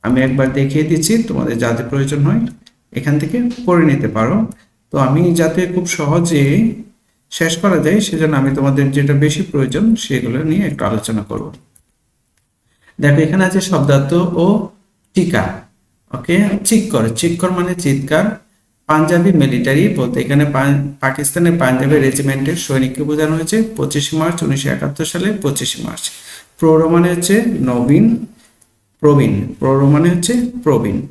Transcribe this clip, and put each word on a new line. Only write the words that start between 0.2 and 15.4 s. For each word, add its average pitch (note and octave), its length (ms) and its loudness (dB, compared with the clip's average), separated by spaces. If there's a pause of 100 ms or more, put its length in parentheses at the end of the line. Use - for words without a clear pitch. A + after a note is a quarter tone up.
একবার C3 320 0
দেখিয়ে C#3 300 0
দিচ্ছি, E3 400 0
তোমাদের A#2+ 340 -4
যাতে A#2 260 -2
প্রয়োজন C#3 400 -2
হয় G3+ 160 2 (520)
এখান C#3+ 280 0
থেকে A#3+ 300 -2 (160)
পড়ে E3+ 200 4
নিতে C#3+ 220 2
পারো। B2 400 0 (440)
তো - 60 -2
আমি D#3+ 380 2
যাতে E3 400 0
খুব F3 120 -2
সহজে D#3 840 0 (600)
শেষ E3 260 -4
করা F#3+ 200 2
যায়, E3+ 220 2
সেজন্য D#3 380 0
আমি C3+ 180 0
তোমাদের C#3 360 2
যেটা C#3+ 220 0
বেশি D3 280 2
প্রয়োজন D3+ 540 0
সেগুলো B2+ 480 -4
নিয়ে E3 240 0
একটু C#3 180 -4
আলোচনা G#2+ 380 -2
করব। - 300 -8 (1500)
দেখো, C#3+ 200 4
এখানে F#3 240 2
আছে F#3 160 0
শব্দার্থ C#3+ 520 0
ও F3 560 0 (440)
টিকা। E3+ 480 -2 (520)